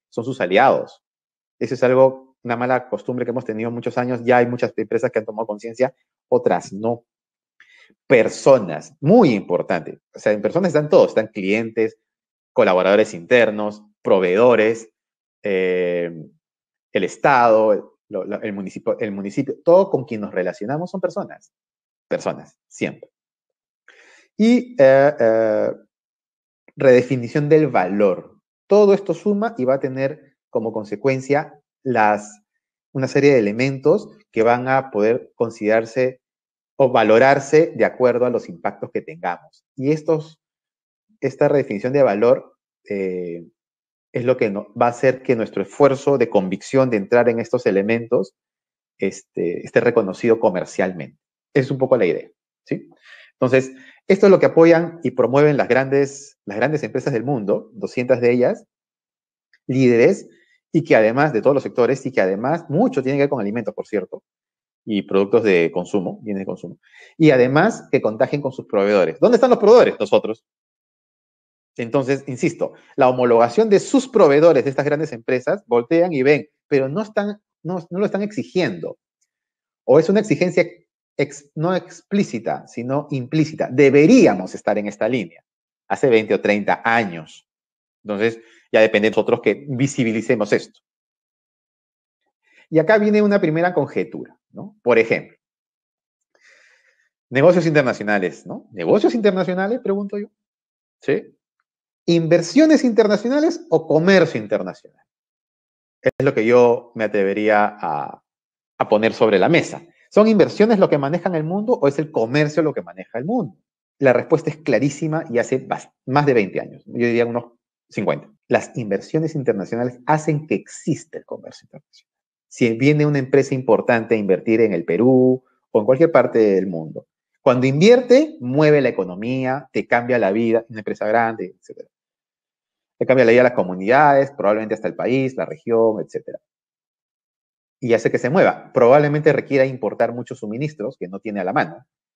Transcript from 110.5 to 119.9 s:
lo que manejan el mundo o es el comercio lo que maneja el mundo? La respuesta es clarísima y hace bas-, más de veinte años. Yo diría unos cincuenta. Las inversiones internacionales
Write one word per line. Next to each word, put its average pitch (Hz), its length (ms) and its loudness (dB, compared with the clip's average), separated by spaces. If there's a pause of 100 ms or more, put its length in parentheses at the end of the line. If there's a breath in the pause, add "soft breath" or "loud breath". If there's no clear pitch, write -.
lo 185 100 4
que 151 120 0
manejan 175 340 -4
el 156 100 -2
mundo 208 300 -4
o 143 140 0
es 139 100 -2
el 151 140 -6
comercio 147 500 -2
lo 156 140 -4
que 95 80 -10
maneja 87 340 -16
el 127 80 -8
mundo? 202 320 -6 (400)
La 131 160 4
respuesta 156 380 0
es - 60 -14
clarísima 151 760 -2
y 117 80 0
hace 131 260 -4
bas-, - 260 -10 (140)
más 139 220 0
de 139 80 4
veinte 92 240 -2
años. - 260 -14
Yo 120 220 -4
diría 117 180 0
unos 117 280 -8 (360)
cincuenta. 85 400 -6 (180)
Las - 300 -2
inversiones 147 580 -6
internacionales 120 720 -4